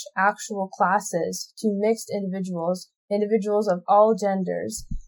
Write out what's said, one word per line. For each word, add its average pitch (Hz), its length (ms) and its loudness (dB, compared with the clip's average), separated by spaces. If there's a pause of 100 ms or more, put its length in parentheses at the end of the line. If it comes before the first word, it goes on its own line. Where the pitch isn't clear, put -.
(180)
actual 196 540 0
classes 185 880 -2
to 220 120 0
mixed 214 420 -2
individuals, 185 760 -4 (200)
individuals 208 580 2
of 180 200 2
all 214 320 6
genders, 190 640 -2 (220)